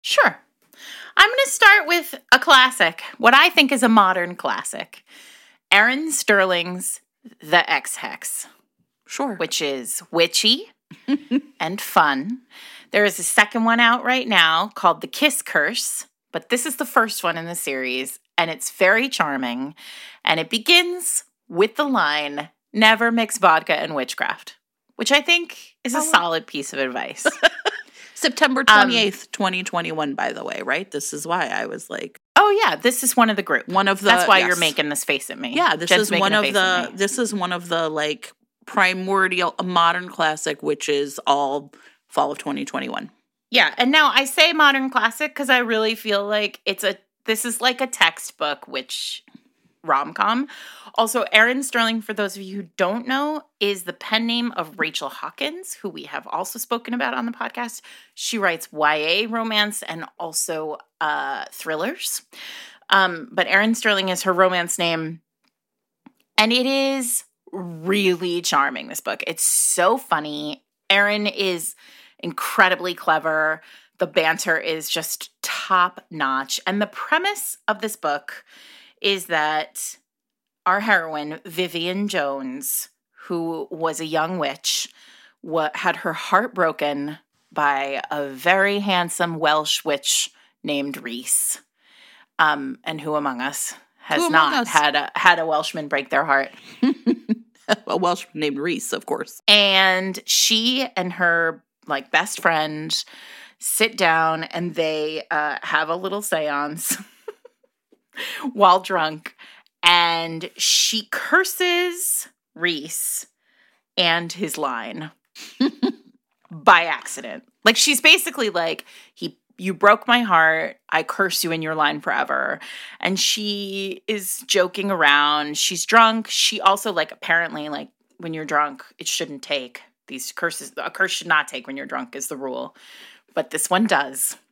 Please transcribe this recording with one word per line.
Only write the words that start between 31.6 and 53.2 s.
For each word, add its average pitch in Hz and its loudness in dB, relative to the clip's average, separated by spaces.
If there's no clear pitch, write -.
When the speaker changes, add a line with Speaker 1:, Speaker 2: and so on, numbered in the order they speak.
Speaker 2:
was - -10
like - -10
Speaker 1:
Oh, 415 8
yeah, 165 2
this 240 0
is 240 0
one 226 6
of 208 0
the 196 -4
group. 135 -2
Speaker 2:
One 190 2
of 196 0
the, 196 -6
Speaker 1:
That's 180 6
why 190 8
you're 180 2
Speaker 2:
yes. 180 2
Speaker 1:
making 151 0
this 143 -4
face 139 -2
at - -12
me. 123 -10
Speaker 2:
Yeah, 320 2
this 170 -4
Speaker 1:
Jen's 185 6
Speaker 2:
is 196 -2
Speaker 1:
making 175 2
Speaker 2:
one 196 2
Speaker 1:
a 214 4
Speaker 2:
of 202 2
Speaker 1:
face 135 -2
at 185 2
Speaker 2:
the, - -12
Speaker 1:
me. 185 -18
Speaker 2:
this 196 -2
is 220 -2
one 180 -2
of 175 -8
the, 165 0
like, 151 -6
primordial, 185 0
a 185 -6
modern 180 2
classic, 156 -2
which 147 -2
is 143 -2
all 139 0
fall 143 0
of 139 -8
twenty 143 -6
twenty-one. 131 -8
Speaker 1:
Yeah, 226 2
and 254 2
now 302 6
I 269 2
say 320 2
modern 277 4
classic 262 -2
'cause 269 -6
I 254 6
really 226 0
feel 202 -2
like 208 -4
it's 196 -4
a, 196 -2
this 220 -2
is 233 -6
like 254 0
a 262 -2
textbook - -4
witch - -10
rom-com. 202 0
Also, 226 0
Erin 240 4
Sterling, 226 0
for 214 -10
those 202 -4
of 196 -12
you 190 -10
who 190 -8
don't 220 -2
know, 294 -2